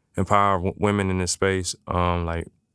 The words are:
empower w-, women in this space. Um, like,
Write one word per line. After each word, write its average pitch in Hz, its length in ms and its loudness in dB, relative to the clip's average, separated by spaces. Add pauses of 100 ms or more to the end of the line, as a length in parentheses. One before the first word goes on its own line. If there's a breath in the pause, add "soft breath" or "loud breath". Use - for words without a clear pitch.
(160)
empower 101 420 2
w-, 87 200 -2
women 101 320 2
in 92 100 0
this 90 140 -2
space. 95 420 -2 (120)
Um, 87 380 0
like, 82 220 -6 (280)